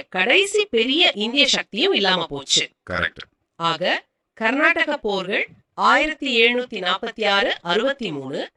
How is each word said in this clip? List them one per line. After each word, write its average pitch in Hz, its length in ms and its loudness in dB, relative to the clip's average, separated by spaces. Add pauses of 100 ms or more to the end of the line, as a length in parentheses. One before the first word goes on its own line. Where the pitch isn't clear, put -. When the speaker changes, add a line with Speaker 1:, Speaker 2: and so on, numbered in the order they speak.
Speaker 1:
கடைசி 392 640 2
பெரிய 269 420 2 (120)
இந்திய 277 240 2
சக்தியும் 254 500 0
இல்லாம 185 280 0
போச்சு. 139 380 -2 (260)
Speaker 2:
கரெக்ட். 87 340 -4 (360)
Speaker 1:
ஆக 165 220 -2 (560)
கர்நாடக 311 600 0
போர்கள் 196 460 -4 (440)
ஆயிரத்தி 285 480 2
எழுநூத்தி 240 440 2
நாற்பத்தி 190 440 -4 (100)
ஆறு 202 160 2 (200)
அறுபத்தி 233 420 0
மூணு, 139 280 -8 (160)